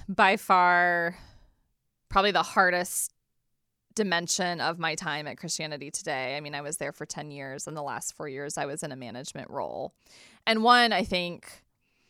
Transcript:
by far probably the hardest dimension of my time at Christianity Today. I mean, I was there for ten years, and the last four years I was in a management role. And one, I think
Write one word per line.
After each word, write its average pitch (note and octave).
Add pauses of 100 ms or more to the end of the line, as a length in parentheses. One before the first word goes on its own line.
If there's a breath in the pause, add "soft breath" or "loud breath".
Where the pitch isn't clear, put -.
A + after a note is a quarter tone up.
(100)
by G3
far F3 (920 soft breath)
probably G3+
the E3
hardest F3+ (840)
dimension F3
of D#3+
my E3
time D3+
at B2+
Christianity D3+
Today. C3
I D3
mean, D3
I C#3+
was D3
there C#3+
for D3
ten D3+
years, C#3+
and D#3
the D#3
last C3
four D#3
years C#3+
I D3
was C#3+
in D3+
a C3
management B2+
role. F2+ (520 soft breath)
And A3
one, A#3+
I F#3
think F3 (480)